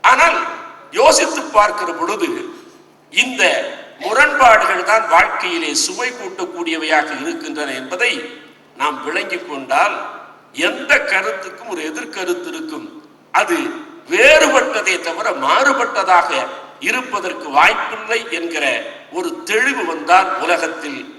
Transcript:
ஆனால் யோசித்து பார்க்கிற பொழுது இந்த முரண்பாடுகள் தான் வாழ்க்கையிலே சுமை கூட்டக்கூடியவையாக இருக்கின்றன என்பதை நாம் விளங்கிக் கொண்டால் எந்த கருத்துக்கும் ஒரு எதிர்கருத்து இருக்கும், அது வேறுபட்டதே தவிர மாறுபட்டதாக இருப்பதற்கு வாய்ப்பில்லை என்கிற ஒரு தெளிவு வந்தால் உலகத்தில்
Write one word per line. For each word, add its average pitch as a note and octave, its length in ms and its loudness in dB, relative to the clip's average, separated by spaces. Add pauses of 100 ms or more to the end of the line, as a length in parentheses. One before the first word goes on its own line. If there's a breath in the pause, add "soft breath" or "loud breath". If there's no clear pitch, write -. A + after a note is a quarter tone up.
ஆனால் D#4 340 6 (600)
யோசித்து D4+ 420 4 (140)
பார்க்கிற G#3 380 2
பொழுது E3+ 360 -2 (840)
இந்த B3+ 300 0 (600)
முரண்பாடுகள் A#3 880 4
தான் A3 240 4
வாழ்க்கையிலே E3+ 580 2 (140)
சுமை B3 260 -4
கூட்டக்கூடியவையாக E3 1000 -2 (140)
இருக்கின்றன D3+ 460 -6 (100)
என்பதை F#3 320 -2 (680)
நாம் C#3+ 280 -2
விளங்கிக் F#3 440 -6
கொண்டால் C#3+ 480 0 (680)
எந்த C#4+ 240 -2 (200)
கருத்துக்கும் - 640 -4
ஒரு D#3+ 140 -6
எதிர்கருத்து F3 640 -6
இருக்கும், D#3 340 -10 (480)
அது - 240 2 (520)
வேறுபட்டதே A#3+ 840 4 (120)
தவிர E3 200 -4 (180)
மாறுபட்டதாக G#3 840 2 (580)
இருப்பதற்கு G3 680 -6
வாய்ப்பில்லை A3 640 2 (180)
என்கிற E3 280 -4 (460)
ஒரு E3+ 180 -4 (140)
தெளிவு B3+ 420 0
வந்தால் E3 440 4 (140)
உலகத்தில் D#3+ 560 -2 (200)